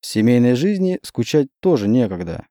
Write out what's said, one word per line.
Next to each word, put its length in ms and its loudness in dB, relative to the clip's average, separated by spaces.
В 40 -20
семейной 500 2
жизни 480 -2
скучать 440 -2
тоже 260 0
некогда. 640 -2